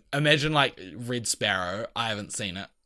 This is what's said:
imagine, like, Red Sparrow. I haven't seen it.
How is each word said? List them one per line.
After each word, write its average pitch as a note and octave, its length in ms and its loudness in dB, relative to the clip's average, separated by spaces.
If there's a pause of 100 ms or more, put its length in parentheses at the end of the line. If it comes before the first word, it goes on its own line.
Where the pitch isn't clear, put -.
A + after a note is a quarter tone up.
(120)
imagine, D3+ 400 4
like, C#3 260 2 (160)
Red A#2+ 320 -4
Sparrow. G2 600 0 (100)
I A#2 120 0
haven't G#2 260 -4
seen F#2+ 240 -6
it. - 100 -10 (180)